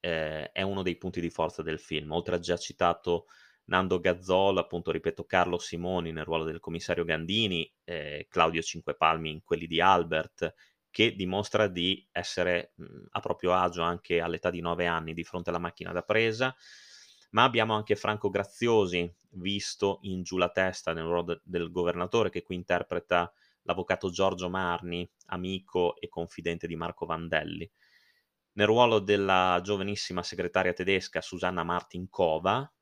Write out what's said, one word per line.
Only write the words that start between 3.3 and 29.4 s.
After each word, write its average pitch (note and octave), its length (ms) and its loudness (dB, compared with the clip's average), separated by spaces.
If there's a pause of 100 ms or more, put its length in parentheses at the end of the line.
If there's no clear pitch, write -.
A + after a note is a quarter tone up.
Nando F#2 340 2
Gazzolo, F#2 600 2
appunto, E2+ 300 -4
ripeto, E2 340 -2
Carlo F2 340 2
Simoni F2 540 -4
nel D#2 120 -6
ruolo D#2+ 200 -2
del D#2+ 160 -6
commissario E2+ 440 -4
Gandini, E2+ 680 0 (120)
ehm, D2+ 440 -10
Claudio E2 340 2
Cinquepalmi D#2+ 680 0
in D2+ 120 -12
quelli E2+ 240 -2
di D#2+ 140 0
Albert, E2 760 2 (360)
che A2 260 2
dimostra G2 500 0
di F2+ 460 -2
essere, F2 640 -2
mhmm, - 340 -18
a - 100 -6
proprio - 340 0
agio F2 280 2
anche E2+ 380 0
all'età E2+ 300 -2
di F2 100 -6
nove E2+ 260 -2
anni E2 280 -2
di E2+ 100 -6
fronte F2 260 -8
alla E2+ 80 -2
macchina F2 340 -8
da F2 100 -4
presa. A2+ 520 0 (760)
Ma A2 120 6
abbiamo A2+ 320 4
anche G#2+ 220 2
Franco G#2 340 0
Graziosi, G2 840 2 (180)
visto G2 720 -2
in F#2 200 -6
Giù F2+ 140 -6
la F2 140 2
testa F#2 420 -2
nel D#2+ 120 -4
ruolo F2 180 0
de-, E2+ 200 -4
del E2+ 280 -4
governatore, F2 600 0
che F2 120 -6
qui - 120 -8
interpreta F2 800 -2 (300)
l'avvocato F2+ 480 -2
Giorgio F#2 380 0
Marni, F2 600 -4 (180)
amico F2+ 680 -2
e - 120 -12
confidente E2+ 600 -6
di E2 80 -6
Marco E2 300 -6
Vandelli. E2 600 -4 (840)
Nel G#2 140 4
ruolo A2+ 340 6
della F#2+ 640 4